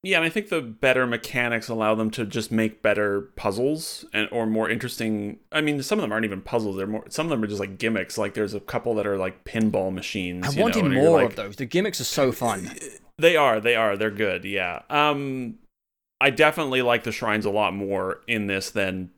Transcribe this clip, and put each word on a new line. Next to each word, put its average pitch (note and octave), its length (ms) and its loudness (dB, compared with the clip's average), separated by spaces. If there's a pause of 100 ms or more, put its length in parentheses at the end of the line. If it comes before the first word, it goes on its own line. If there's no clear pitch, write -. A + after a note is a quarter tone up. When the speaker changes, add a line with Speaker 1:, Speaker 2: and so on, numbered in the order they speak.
Speaker 1:
Yeah, F#3 140 2
and E3 80 2
I D#3+ 40 2
think G#3 200 -4
the D#3+ 120 0
better B2+ 460 2
mechanics A#2+ 600 -2
allow A2 280 2
them A2 160 0
to A2+ 160 -4
just G#2+ 240 -4
make A2 320 0
better G2+ 380 2 (140)
puzzles B2+ 760 -2
and, G#2+ 180 -2
or A#2 140 -2
more A2 240 0
interesting. A2 720 -4 (120)
I D#3 100 0
mean, D3 200 0
some G#3 160 0
of G3 60 0
them G#2+ 100 -4
aren't A2 120 0
even F#2+ 160 -6
puzzles. G#2+ 360 -2
They're F#2+ 100 -2
more, G#2+ 220 -6
some - 160 -4
of E3 60 -2
them A#2 120 0
are G#2 40 -2
just, G2+ 120 -6
like, F#2+ 200 -8
gimmicks. A2 380 -2
Like, G2+ 180 -4
there's G#2+ 180 -2
a G2+ 80 -6
couple A#2+ 340 -4
that G#2+ 120 0
are, G2+ 100 0
like, F#2+ 280 -4
pinball G2+ 460 0
machines, F2+ 560 -6
Speaker 2:
I C#3+ 40 0
Speaker 1:
you D3+ 100 0
Speaker 2:
wanted A3 200 2
Speaker 1:
know, F3 40 2
and C3+ 80 2
you're C3 100 4
Speaker 2:
more D#3+ 200 6
Speaker 1:
like, G#2+ 80 0
Speaker 2:
of - 40 -14
those. G2+ 220 -8
The C3+ 80 -6
gimmicks F3+ 340 -2
are C3 60 -6
so C3+ 260 2
fun. G2+ 380 -2 (480)
Speaker 1:
They E3 180 6
are, B2+ 240 6
they A#2 160 4
are. G#2+ 220 2
They're G#2+ 140 2
good, F#2+ 340 -2
yeah. F#2 460 -4
Um, C#3 680 0 (640)
I C#3+ 80 6
definitely C3+ 540 2
like A#2+ 200 2
the A#2 80 -4
shrines G#2+ 340 0
a G#2 60 2
lot G2+ 220 2
more G2 540 -4
in A2 200 0
this G2 220 -2
than F#2 480 -4